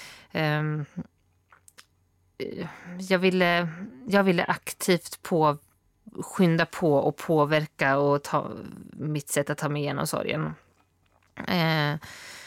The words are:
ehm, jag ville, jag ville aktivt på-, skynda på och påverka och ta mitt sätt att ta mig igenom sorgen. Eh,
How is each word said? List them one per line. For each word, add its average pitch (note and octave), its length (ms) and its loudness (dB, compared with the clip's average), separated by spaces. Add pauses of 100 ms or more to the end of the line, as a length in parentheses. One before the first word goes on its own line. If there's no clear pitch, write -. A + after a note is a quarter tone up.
(320)
ehm, D3+ 520 -2 (2250)
jag F#3 200 2
ville, F3 500 4 (400)
jag G3+ 160 6
ville F3+ 200 4
aktivt - 800 -2
på-, D#3 340 4 (640)
skynda E3 440 2
på D#3 280 0
och D3 220 2
påverka D3+ 840 2
och C#3+ 240 2
ta - 280 -4 (420)
mitt D3+ 360 -6
sätt C#3+ 220 -2
att D3 80 -6
ta D#3 100 -2
mig D3 140 -4
igenom C#3+ 240 -4
sorgen. D#3 480 -4 (960)
Eh, D#3+ 460 2 (520)